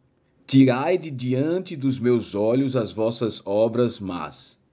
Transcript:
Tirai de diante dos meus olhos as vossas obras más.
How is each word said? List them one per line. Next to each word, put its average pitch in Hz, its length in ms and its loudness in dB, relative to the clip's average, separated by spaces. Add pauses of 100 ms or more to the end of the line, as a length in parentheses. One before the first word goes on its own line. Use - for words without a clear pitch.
(460)
Tirai 135 520 4
de 160 120 -8
diante 143 680 -4
dos 131 220 -2
meus 117 360 0
olhos 123 400 0
as 104 160 -2
vossas 110 540 -2
obras 113 520 2
más. 87 640 -10 (140)